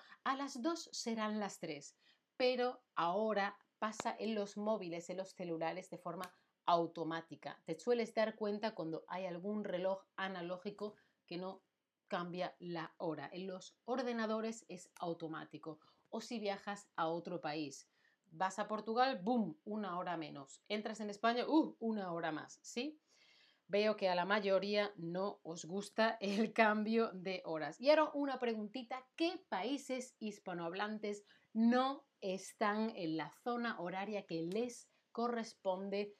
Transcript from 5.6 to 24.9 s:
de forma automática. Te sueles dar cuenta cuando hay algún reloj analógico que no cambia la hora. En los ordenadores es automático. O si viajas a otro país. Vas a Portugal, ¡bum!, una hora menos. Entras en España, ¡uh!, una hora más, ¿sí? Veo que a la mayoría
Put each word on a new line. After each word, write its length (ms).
de 80
forma 340
automática. 1000
Te 140
sueles 340
dar 220
cuenta 400
cuando 320
hay 180
algún 380
reloj 400
analógico 800
que 120
no 260
cambia 520
la 380
hora. 360
En 140
los 280
ordenadores 840
es 300
automático. 800
O 120
si 180
viajas 560
a 120
otro 340
país. 480
Vas 340
a 80
Portugal, 560
¡bum!, 400
una 340
hora 200
menos. 500
Entras 320
en 100
España, 380
¡uh!, 320
una 320
hora 200
más, 300
¿sí? 400
Veo 240
que 140
a 60
la 100
mayoría 720